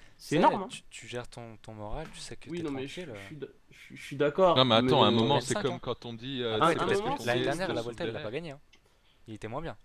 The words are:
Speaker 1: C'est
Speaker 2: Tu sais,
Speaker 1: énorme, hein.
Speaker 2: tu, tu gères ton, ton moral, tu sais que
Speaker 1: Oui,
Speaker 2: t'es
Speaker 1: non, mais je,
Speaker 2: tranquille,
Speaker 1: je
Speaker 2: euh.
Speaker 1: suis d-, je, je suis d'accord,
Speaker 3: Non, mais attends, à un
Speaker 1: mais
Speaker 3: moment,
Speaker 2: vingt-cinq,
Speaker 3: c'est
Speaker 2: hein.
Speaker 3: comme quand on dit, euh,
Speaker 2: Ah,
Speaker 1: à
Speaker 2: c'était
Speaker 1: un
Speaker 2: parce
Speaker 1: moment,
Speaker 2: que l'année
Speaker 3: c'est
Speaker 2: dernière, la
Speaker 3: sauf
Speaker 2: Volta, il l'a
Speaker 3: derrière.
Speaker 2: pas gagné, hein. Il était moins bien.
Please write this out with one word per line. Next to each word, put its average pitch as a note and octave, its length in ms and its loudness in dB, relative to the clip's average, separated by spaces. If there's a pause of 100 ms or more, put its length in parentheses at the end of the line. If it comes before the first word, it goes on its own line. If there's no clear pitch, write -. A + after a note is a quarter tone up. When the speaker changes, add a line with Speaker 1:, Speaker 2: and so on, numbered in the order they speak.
(160)
Speaker 1:
C'est - 200 -4
Speaker 2:
Tu F3 60 4
sais, D4 60 8
Speaker 1:
énorme, A3 140 0
hein. G3 80 -8
Speaker 2:
tu, - 200 -14
tu - 160 -18
gères A#2 220 -8
ton, A2+ 340 -16
ton A2 120 -14
moral, A2+ 380 -8
tu - 60 -16
sais - 160 -12
que - 160 -14
Speaker 1:
Oui, E3+ 80 -6
Speaker 2:
t'es E3 60 -6
Speaker 1:
non, D3 80 -4
mais C3+ 160 -6
je, F3 140 -12
Speaker 2:
tranquille, C#3 120 -12
Speaker 1:
je G2+ 60 -12
Speaker 2:
euh. G2 60 -16
Speaker 1:
suis D3 100 -14
d-, C3+ 100 -10 (240)
je, - 240 -20
je - 80 -16
suis - 140 -10
d'accord, E3 400 6
Speaker 3:
Non, C3 80 8
mais A#2+ 120 6
attends, B2+ 280 6
à G#2 40 8
un - 20 6
Speaker 1:
mais A2 80 4
Speaker 3:
moment, C3 160 4
Speaker 2:
vingt-cinq, C3+ 120 0
Speaker 3:
c'est - 120 0
Speaker 2:
hein. - 40 -6
Speaker 3:
comme B2+ 180 -4
quand B2 260 -8
on A#2 80 -10
dit, B2 280 -8
euh, A2 180 -2
Speaker 2:
Ah, - 40 4
Speaker 1:
à E3 60 6
Speaker 2:
c'était - 120 0
Speaker 1:
un - 40 0
Speaker 2:
parce G2+ 160 0
Speaker 1:
moment, - 160 -4
Speaker 2:
que - 60 -8
l'année B2 160 2
Speaker 3:
c'est B2+ 40 0
Speaker 2:
dernière, E3 240 -2
la - 80 -4
Speaker 3:
sauf A#2 80 -4
Speaker 2:
Volta, A#2 180 -8
il - 40 -4
l'a A2+ 80 -6
Speaker 3:
derrière. G#2 160 -8
Speaker 2:
pas A#2 40 -10
gagné, D#3+ 180 -8
hein. C#3+ 80 -16 (680)
Il A2 60 -12
était G#2+ 140 -12
moins B2 120 -8
bien. D#3+ 240 -10